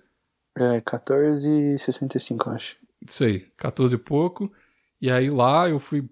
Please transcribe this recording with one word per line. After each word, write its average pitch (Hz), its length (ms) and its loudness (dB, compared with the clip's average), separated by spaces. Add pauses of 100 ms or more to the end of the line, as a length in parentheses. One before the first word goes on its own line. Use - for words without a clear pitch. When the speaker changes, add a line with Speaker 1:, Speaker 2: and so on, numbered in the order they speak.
(580)
Speaker 1:
É, 123 240 2
quatorze 143 680 0 (260)
e 139 40 -4
sessenta - 380 -4
e - 40 -2
cinco, - 280 -6
eu 113 40 -6
acho. - 240 -10 (300)
Speaker 2:
Isso - 160 -4
aí, 104 180 2 (180)
quatorze 123 360 0
e 117 40 -2
pouco. 175 520 -2 (500)
E 131 80 0
aí 127 200 2
lá 143 400 4
eu 151 100 0
fui, 139 320 -4